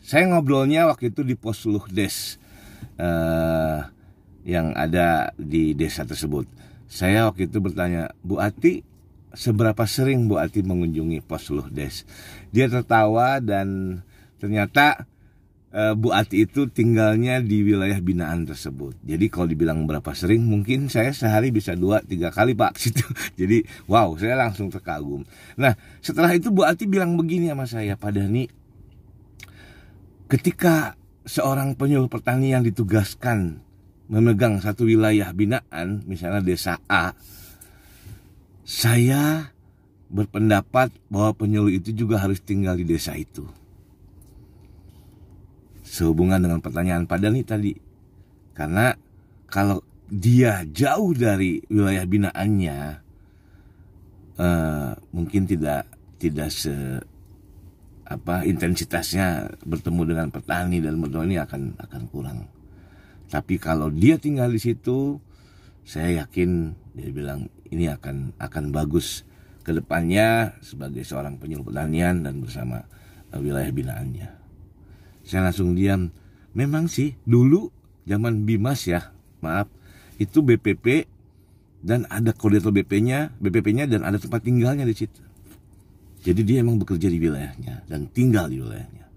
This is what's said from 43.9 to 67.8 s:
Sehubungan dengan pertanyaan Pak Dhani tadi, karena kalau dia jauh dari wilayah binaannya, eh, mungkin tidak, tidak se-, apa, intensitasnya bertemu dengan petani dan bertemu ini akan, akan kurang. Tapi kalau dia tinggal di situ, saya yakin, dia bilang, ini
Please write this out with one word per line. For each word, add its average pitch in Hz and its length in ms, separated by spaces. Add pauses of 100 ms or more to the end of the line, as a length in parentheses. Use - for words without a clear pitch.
Sehubungan 90 560
dengan 85 160
pertanyaan 85 480
Pak 87 160
Dhani 113 240
tadi, 104 240 (800)
karena 87 440 (520)
kalau 98 320 (320)
dia 104 560
jauh 143 480
dari 95 560
wilayah 98 320
binaannya, 95 760 (1600)
eh, 80 560 (240)
mungkin 87 320
tidak, 76 400 (320)
tidak 76 320
se-, 69 520 (1040)
apa, 87 400
intensitasnya 87 1200
bertemu 85 400
dengan 82 240
petani 87 480
dan 78 240
bertemu 78 240
ini 92 160
akan, 69 200 (160)
akan - 320
kurang. 67 280 (880)
Tapi 76 320
kalau 78 320
dia 104 280
tinggal 135 320
di 110 120
situ, 131 560 (680)
saya 80 400
yakin, 87 480 (200)
dia 69 160
bilang, 69 400 (200)
ini 82 200